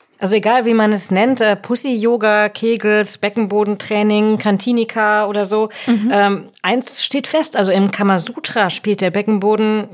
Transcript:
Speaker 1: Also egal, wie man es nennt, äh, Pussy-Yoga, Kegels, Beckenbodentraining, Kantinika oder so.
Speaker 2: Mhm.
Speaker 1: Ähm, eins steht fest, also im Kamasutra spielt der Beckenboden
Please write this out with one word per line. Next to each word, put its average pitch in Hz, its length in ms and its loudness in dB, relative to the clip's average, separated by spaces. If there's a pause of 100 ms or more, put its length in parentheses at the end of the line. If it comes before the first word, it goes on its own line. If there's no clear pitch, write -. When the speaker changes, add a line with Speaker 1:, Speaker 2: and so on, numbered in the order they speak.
(220)
Speaker 1:
Also 196 140 0
egal, 226 300 2
wie 233 80 2
man 214 180 2
es 202 180 -4
nennt, 233 300 2
äh, 214 160 2
Pussy-Yoga, 220 920 0
Kegels, 214 680 0
Beckenbodentraining, 208 1200 0
Kantinika 214 920 0
oder 208 200 -2
so. 214 240 0 (160)
Speaker 2:
Mhm. 226 260 0
Speaker 1:
Ähm, 202 320 2 (160)
eins 240 420 -2
steht - 240 -4
fest, 311 300 -2
also 196 160 2
im 196 180 2
Kamasutra 196 800 -2
spielt 196 320 -4
der 185 120 0
Beckenboden 214 800 0